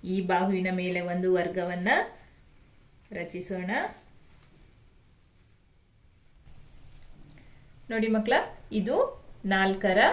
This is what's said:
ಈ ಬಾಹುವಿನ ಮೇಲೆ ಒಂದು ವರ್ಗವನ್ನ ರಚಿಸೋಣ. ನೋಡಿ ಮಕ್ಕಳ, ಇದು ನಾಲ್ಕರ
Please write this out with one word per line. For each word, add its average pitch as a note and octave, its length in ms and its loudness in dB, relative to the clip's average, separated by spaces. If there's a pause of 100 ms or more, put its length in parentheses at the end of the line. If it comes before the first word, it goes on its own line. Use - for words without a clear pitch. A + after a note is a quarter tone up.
(140)
ಈ F#3+ 40 0 (120)
ಬಾಹುವಿನ F#3 400 2 (100)
ಮೇಲೆ F3+ 200 -2 (140)
ಒಂದು F#3 240 0
ವರ್ಗವನ್ನ F3+ 520 -2 (1300)
ರಚಿಸೋಣ. F3+ 540 -8 (4000)
ನೋಡಿ A3 240 0
ಮಕ್ಕಳ, A3+ 200 2 (440)
ಇದು A#3+ 180 0 (580)
ನಾಲ್ಕರ F#3+ 440 4 (140)